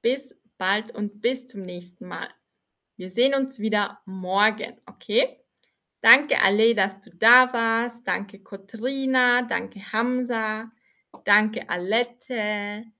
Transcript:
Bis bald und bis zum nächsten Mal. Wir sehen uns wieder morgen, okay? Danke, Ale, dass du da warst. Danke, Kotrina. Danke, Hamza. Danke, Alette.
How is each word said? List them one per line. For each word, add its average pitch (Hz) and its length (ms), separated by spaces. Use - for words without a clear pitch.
Bis 262 340
bald 202 380
und 208 260
bis 254 260
zum 196 160
nächsten 180 440
Mal. 175 220
Wir 180 140
sehen 262 240
uns 269 240
wieder 208 480
morgen, 190 800
okay? - 520
Danke, 277 380
Ale, 214 340
dass 202 260
du - 100
da 247 420
warst. 226 540
Danke, 196 360
Kotrina. 247 1000
Danke, 190 380
Hamza. 226 800
Danke, 214 440
Alette. 208 1160